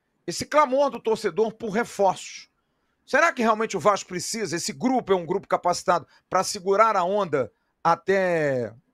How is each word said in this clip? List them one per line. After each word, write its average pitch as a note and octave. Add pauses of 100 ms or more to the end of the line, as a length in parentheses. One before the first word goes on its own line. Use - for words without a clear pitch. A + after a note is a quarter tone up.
(260)
esse F3
clamor C#4
do A#3+
torcedor G#3+
por A3+
reforços. - (560)
Será D#4+
que B3+
realmente A3
o E3+
Vasco F#3+
precisa? F3+
Esse F3+
grupo F#3+
é F#3+
um E3+
grupo F#3
capacitado F3 (240)
pra F3+
segurar G3+
a F3+
onda E3+ (300)
até E3 (220)